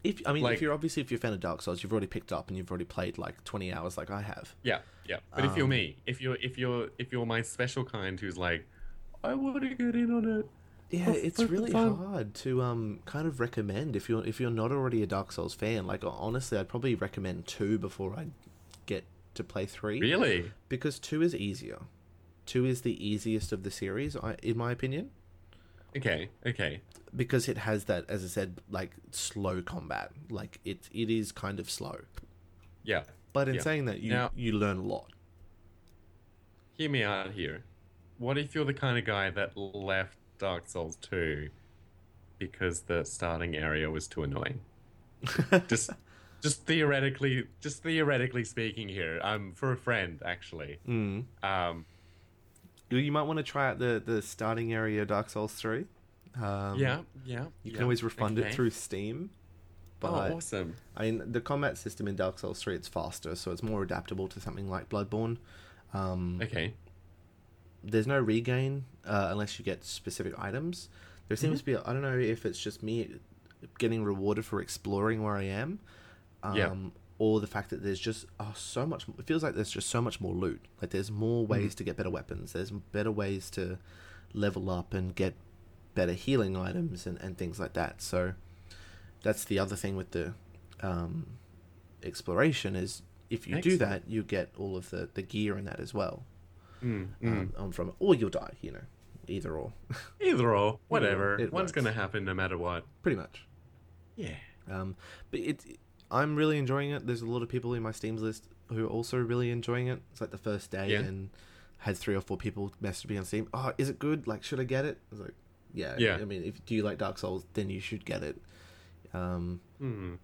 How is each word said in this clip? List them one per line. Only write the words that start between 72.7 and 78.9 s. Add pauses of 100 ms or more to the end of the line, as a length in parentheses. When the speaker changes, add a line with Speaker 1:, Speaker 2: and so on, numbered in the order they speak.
Speaker 1:
me (600)
getting
rewarded
for
exploring
where
I
am, (760)
Speaker 2:
Yeah.
Speaker 1:
um, (260)
or
the
fact
that
there's
just, (140)
oh,
so
much, (140)